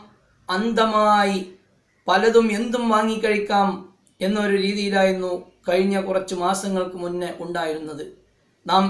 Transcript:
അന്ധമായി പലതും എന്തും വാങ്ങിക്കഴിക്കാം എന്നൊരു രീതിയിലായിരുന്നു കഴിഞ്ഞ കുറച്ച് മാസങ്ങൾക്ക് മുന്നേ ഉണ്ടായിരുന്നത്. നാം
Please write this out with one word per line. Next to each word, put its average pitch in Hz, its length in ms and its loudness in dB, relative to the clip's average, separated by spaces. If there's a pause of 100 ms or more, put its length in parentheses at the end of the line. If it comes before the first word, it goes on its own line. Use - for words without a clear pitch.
(480)
അന്ധമായി 208 920 2 (680)
പലതും 220 460 4
എന്തും 233 360 -2
വാങ്ങിക്കഴിക്കാം 214 800 2 (520)
എന്നൊരു 202 360 0
രീതിയിലായിരുന്നു 190 760 0 (320)
കഴിഞ്ഞ 190 360 2
കുറച്ച് 190 340 -4
മാസങ്ങൾക്ക് 185 640 -2
മുന്നേ 175 340 -6 (100)
ഉണ്ടായിരുന്നത്. 160 640 -6 (640)
നാം 185 240 4